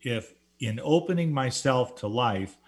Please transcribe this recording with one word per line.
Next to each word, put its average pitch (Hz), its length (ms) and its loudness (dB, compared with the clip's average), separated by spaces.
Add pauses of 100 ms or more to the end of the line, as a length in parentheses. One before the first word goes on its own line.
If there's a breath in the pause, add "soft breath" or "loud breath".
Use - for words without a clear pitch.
if 117 320 -4 (260)
in 110 220 -4
opening 170 520 2
myself 131 640 0
to 107 100 -6
life, 104 500 -2 (100)